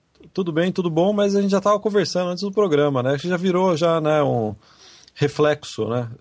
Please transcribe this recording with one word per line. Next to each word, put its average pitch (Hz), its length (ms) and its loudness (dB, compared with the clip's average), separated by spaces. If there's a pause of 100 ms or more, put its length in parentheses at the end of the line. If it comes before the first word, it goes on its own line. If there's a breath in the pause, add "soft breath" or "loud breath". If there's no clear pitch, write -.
(320)
Tudo 175 200 -4
bem, 170 180 0
tudo 180 180 -4
bom, 170 240 2
mas 202 220 0
a 202 80 2
gente 202 80 0
já 196 100 2
tava 202 200 2
conversando 185 500 0
antes 180 140 -6
do 202 80 -6
programa, 147 500 2
né? 135 120 0
Acho 139 80 -4
que 175 60 -6
já 180 80 0
virou 180 400 0
já, 165 240 2
né, 151 220 2
um 120 320 0 (580 loud breath)
reflexo, 147 760 -2
né? 120 200 -4 (120)